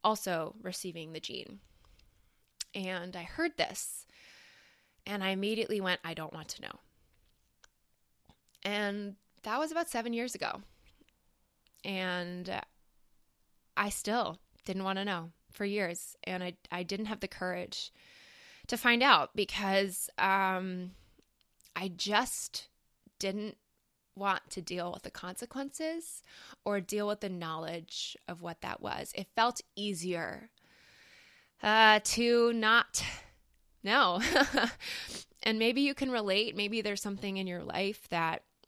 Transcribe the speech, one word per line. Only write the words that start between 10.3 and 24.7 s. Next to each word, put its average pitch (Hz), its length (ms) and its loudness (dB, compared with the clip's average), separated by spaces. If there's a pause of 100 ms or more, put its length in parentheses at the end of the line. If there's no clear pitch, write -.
ago. - 280 -4 (1200)
And, 180 640 -4
uh, 190 120 -4 (1160)
I 202 120 2
still 208 500 -2 (280)
didn't 190 180 -4
wanna 190 200 -2
know 170 280 -4 (180)
for - 140 -6
years. 202 500 -2 (100)
And 185 200 -4
I, 180 100 -6 (160)
I 175 120 -4
didn't 196 240 -4
have 208 140 -4
the 196 80 -6
courage - 640 -6 (760)
to 240 100 0
find 240 260 6
out 202 320 8
because, 196 840 2
um, 190 720 2 (840)
I 190 140 -4
just 208 800 -2 (500)
didn't 202 380 -4 (580)
want 196 360 -2
to 190 100 -8
deal 175 320 -6